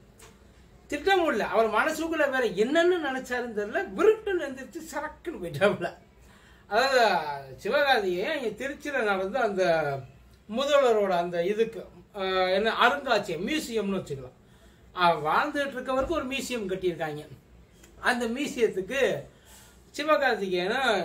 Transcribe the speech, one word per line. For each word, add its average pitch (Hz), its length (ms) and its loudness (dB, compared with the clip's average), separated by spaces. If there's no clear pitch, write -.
திட்ட 302 300 0
முடியல. 302 220 2
அவர் 202 300 2
மனசுக்குள்ள 302 400 0
வேற 285 300 0
என்னன்னு 269 760 2
நினைச்சாருன்னு 247 440 -6
தெரியல, 262 280 -4
விருட்டுன்னு 403 420 2
எந்திரிச்சு 269 420 -10
சரக்குன்னு 294 500 -10
போயிட்டாப்புல. 170 540 0
அதாவது, 247 400 4
சிவகார்த்திகேயன் 247 760 2
இங்க 233 260 -6
திருச்சியில 277 360 -4
நடந்த 202 360 0
அந்த 170 580 0
முதல்வரோட 262 520 4
அந்த 175 360 0
இதுக்கு, 208 400 -2
ஆஹ், 190 400 0
என்ன 208 180 2
அருங்காட்சியகம், 214 760 2
மியூசியம்னு 220 560 -2
வச்சுக்கலாம். 131 280 -10
அவன் 165 420 2
வாழ்ந்துட்டு 277 440 0
இருக்கவருக்கு 262 320 -2
ஒரு 302 180 -2
மியூசியம் 247 420 -6
கட்டியிருக்காங்க. 160 580 -4
அந்த 240 260 0
மியூசியத்துக்கு 220 1000 -2
சிவகார்த்திகேயனை 233 1080 0